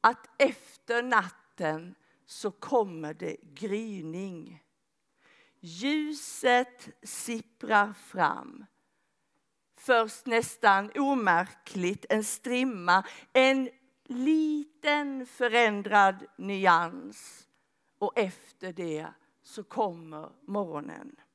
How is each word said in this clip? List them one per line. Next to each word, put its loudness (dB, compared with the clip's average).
Att 0
efter -2
natten -2
så -8
kommer -4
det -8
gryning. -10
Ljuset -2
sipprar -2
fram. -4
Först 0
nästan 2
omärkligt 0
en 2
strimma, 0
en 4
liten -2
förändrad 4
nyans. 0
Och -2
efter -6
det -6
så -16
kommer -6
morgonen. -8